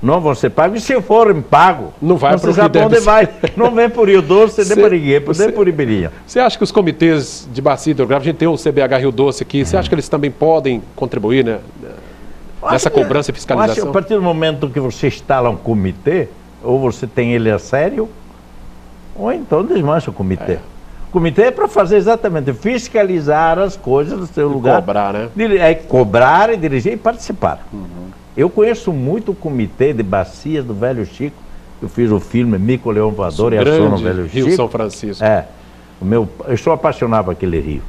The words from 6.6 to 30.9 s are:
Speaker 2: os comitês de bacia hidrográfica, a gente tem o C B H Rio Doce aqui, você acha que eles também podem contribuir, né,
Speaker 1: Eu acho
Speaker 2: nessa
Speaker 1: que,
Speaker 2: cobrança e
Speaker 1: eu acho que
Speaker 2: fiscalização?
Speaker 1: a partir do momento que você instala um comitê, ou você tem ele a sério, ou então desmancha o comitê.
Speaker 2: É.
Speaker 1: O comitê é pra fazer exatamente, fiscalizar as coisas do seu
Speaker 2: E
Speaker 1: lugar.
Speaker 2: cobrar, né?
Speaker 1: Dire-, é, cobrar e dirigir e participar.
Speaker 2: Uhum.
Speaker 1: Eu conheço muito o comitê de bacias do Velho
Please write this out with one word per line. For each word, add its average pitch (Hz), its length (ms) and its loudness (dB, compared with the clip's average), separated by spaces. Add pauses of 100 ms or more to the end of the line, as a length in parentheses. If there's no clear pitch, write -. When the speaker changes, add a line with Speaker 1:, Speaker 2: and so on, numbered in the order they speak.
Speaker 2:
os - 80 -6
comitês 160 800 0
de 127 80 -6
bacia 143 300 0
hidrográfica, 135 380 0
a - 40 -2
gente 139 60 -8
tem 160 100 2
o 156 80 0
C - 120 -2
B 139 120 2
H 131 160 2
Rio 131 160 0
Doce 131 300 0
aqui, 139 200 -2
você 190 140 -2
acha 180 100 -2
que - 80 0
eles 147 140 -6
também 147 220 -2
podem 147 500 0 (120)
contribuir, 120 520 0
né, 110 140 -4 (220)
Speaker 1:
Eu - 80 -16 (760)
acho 311 100 0
Speaker 2:
nessa - 160 2
Speaker 1:
que, 427 120 2
Speaker 2:
cobrança 151 300 0
e - 0 -
Speaker 1:
eu - 40 -4
acho - 100 -14
que - 80 -2
Speaker 2:
fiscalização? 208 360 0
Speaker 1:
a 139 40 -6
partir 196 220 0
do 202 60 2
momento 160 480 -2
que 127 120 -4
você 131 260 -4
instala 127 420 0
um 107 60 -4
comitê, 113 720 -2 (340)
ou 123 200 0
você 127 260 -4
tem 120 260 -2
ele 113 160 0
a 107 100 2
sério, 208 500 -2 (1040)
ou 220 180 -6
então 226 320 -2
desmancha 160 460 0
o - 20 -12
comitê. 92 400 -4
Speaker 2:
É. 82 60 -6 (500)
Speaker 1:
O - 20 -18
comitê 165 320 0
é 247 80 4
pra 403 160 -2
fazer 208 300 2
exatamente, 185 560 0
fiscalizar 170 1040 0
as 190 160 -2
coisas 147 420 -2
do 180 100 -8
seu 147 220 -2
Speaker 2:
E 143 40 -4
Speaker 1:
lugar. 135 260 2
Speaker 2:
cobrar, 104 320 -2
né? 107 240 -6
Speaker 1:
Dire-, 208 220 0
é, 165 160 4
cobrar 131 800 4
e - 20 -2
dirigir 156 380 -2
e 226 40 -6
participar. 208 760 -4
Speaker 2:
Uhum. 98 140 -12 (500)
Speaker 1:
Eu 147 120 2
conheço 214 440 0
muito 156 380 -4
o 180 40 -4
comitê 135 560 -2
de 113 120 -2
bacias 101 600 -4
do 120 100 -8
Velho 113 320 -4